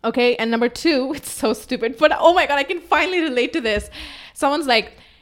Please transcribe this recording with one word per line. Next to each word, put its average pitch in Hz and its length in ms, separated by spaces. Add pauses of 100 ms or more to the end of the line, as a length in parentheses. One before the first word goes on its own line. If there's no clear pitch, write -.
Okay. 240 320
And 226 140
number 233 180
two, 269 440
<laughs> - 40
it's - 160
so 220 220
stupid, 247 440
but 302 200
oh 339 160
my 349 120
God, 294 120
I 277 40
can 349 180
finally 349 420
relate 262 320
to 330 80
this. 208 260 (460)
Someone's 294 320
like, 226 320 (240)